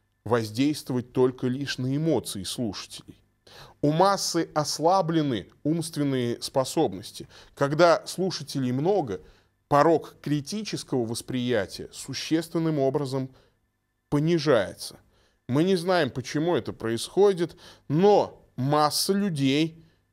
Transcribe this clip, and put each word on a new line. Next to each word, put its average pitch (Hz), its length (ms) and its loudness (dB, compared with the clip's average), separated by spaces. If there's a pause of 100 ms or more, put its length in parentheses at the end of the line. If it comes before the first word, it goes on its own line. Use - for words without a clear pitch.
(240)
воздействовать 120 880 -2
только 127 360 0
лишь 131 320 -6
на 131 160 -2
эмоции 143 480 -2
слушателей. - 760 -10 (600)
У 147 100 2
массы 175 600 2
ослаблены 156 960 0 (160)
умственные 143 800 -2
способности. 127 840 -4 (280)
Когда 156 500 4
слушателей 139 640 -4
много, 139 480 0 (480)
порог 147 540 4
критического 147 840 -4
восприятия 117 840 -4
существенным 160 880 -4
образом 135 520 -2 (800)
понижается. 147 920 0 (480)
Мы 139 160 2
не 190 120 2
знаем, 175 360 0
почему 151 440 -2
это 110 180 -4
происходит, 165 840 0 (300)
но 170 580 2 (120)
масса 151 560 2
людей 160 680 0 (300)